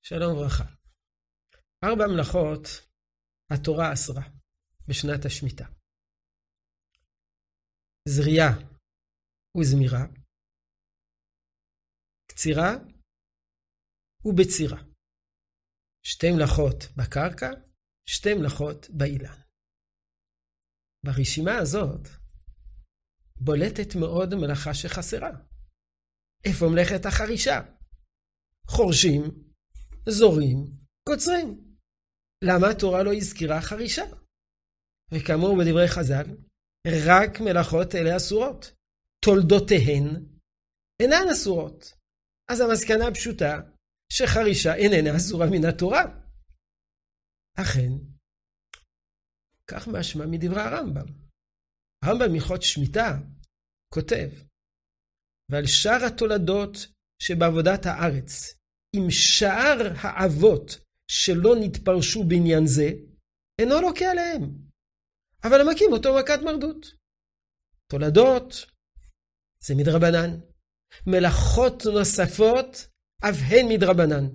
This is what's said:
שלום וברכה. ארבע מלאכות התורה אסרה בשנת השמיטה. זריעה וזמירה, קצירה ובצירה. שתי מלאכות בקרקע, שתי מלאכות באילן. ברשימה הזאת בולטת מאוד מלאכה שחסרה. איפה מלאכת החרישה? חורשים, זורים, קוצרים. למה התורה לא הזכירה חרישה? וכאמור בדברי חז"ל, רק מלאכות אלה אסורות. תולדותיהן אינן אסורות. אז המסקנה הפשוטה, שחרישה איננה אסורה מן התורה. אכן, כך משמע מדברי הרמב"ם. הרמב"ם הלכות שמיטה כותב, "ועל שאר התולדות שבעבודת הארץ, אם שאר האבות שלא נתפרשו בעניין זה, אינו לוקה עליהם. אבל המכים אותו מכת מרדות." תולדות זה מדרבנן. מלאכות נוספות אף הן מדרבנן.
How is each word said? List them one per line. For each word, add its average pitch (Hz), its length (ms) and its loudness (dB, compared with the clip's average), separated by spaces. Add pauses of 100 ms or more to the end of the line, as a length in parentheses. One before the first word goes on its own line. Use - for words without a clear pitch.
שלום 170 280 -4
וברכה. 143 260 -4 (1200)
ארבע 214 300 0
מלאכות 151 540 -2 (840)
התורה 151 400 -2
אסרה 131 280 -6 (680)
בשנת 143 380 -6
השמיטה. - 400 -8 (2500)
זריעה 147 420 2 (1040)
וזמירה, 135 460 0 (2250)
קצירה 160 400 -2 (1500)
ובצירה. 180 520 0 (1300)
שתי - 300 -4
מלאכות 143 420 2 (200)
בקרקע, 143 520 -6 (600)
שתי - 300 -2
מלאכות 147 580 -6
באילן. 139 440 -6 (1600)
ברשימה 147 560 -4
הזאת 165 460 -6 (1400)
בולטת 151 540 -4
מאוד 175 300 -2 (120)
מלאכה 143 320 -6
שחסרה. 220 580 -8 (1120)
איפה 175 280 0
מלאכת 180 320 0
החרישה? 214 520 -2 (1080)
חורשים, 151 800 0 (640)
זורים, 156 480 4 (500)
קוצרים. 294 680 -4 (680)
למה 180 280 4
התורה 190 320 0
לא 202 100 0
הזכירה 160 480 -4
חרישה? 233 440 -8 (1080)
וכאמור 165 480 0
בדברי 170 280 4
חז"ל, 143 400 -2 (800)
רק 196 240 6 (100)
מלאכות 175 540 0
אלה 170 220 0
אסורות. 220 560 -4 (520)
תולדותיהן 180 800 4 (960)
אינן 330 300 4
אסורות. 165 600 -4 (580)
אז 240 80 -4
המסקנה 226 480 2
הפשוטה, 175 460 -4 (600)
שחרישה 208 600 2
איננה 170 420 4
אסורה 170 340 0
מן 160 180 0
התורה. 240 340 0 (1600)
אכן, 127 320 -2 (1800)
כך - 200 -14
משמע 170 380 -8
מדברי 175 360 -4
הרמב"ם. 214 460 -6 (960)
הרמב"ם 208 320 0
הלכות 180 260 -4
שמיטה 190 480 0 (840)
כותב, 170 360 -4 (1200)
"ועל 147 140 -2
שאר 233 420 2
התולדות 202 680 -2 (460)
שבעבודת 170 640 0
הארץ, 156 720 -6 (380)
אם 185 160 0
שאר 233 680 2 (240)
האבות 185 640 2 (460)
שלא 190 500 4
נתפרשו 190 600 -2
בעניין 165 440 4
זה, 147 220 2 (720)
אינו 277 200 2
לוקה 359 300 -2
עליהם. 339 300 -4 (1040)
אבל 262 180 6
המכים 320 300 4
אותו 233 180 0 (100)
מכת 277 260 0
מרדות." 311 400 -6 (1080)
תולדות 190 640 4 (1080)
זה 143 120 -6
מדרבנן. 165 640 2 (680)
מלאכות 185 760 2 (100)
נוספות 208 920 2 (360)
אף 202 120 0 (140)
הן 240 200 8
מדרבנן. 170 640 4